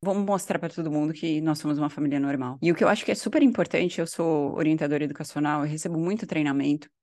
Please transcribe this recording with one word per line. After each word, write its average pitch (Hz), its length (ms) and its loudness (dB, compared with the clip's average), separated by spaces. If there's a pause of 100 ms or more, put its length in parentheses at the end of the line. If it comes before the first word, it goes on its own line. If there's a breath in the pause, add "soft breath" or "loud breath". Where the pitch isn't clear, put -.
Vamos 196 220 0
mostrar 196 340 0
pra 170 80 -6
todo 160 240 -4
mundo 151 220 0
que 156 280 -2
nós 156 180 0
somos 151 180 -2
uma 147 120 0
família 143 300 -2
normal. 139 420 -2
E 170 100 4
o 165 40 4
que - 80 2
eu 202 60 6
acho 208 160 2
que 226 60 0
é 208 40 2
super 277 260 0
importante, 180 600 2
eu 165 60 -2
sou 156 500 0
orientadora 151 460 0
educacional, 147 600 -2
eu 151 60 -2
recebo 160 280 -4
muito 185 300 -2
treinamento 147 640 0 (140)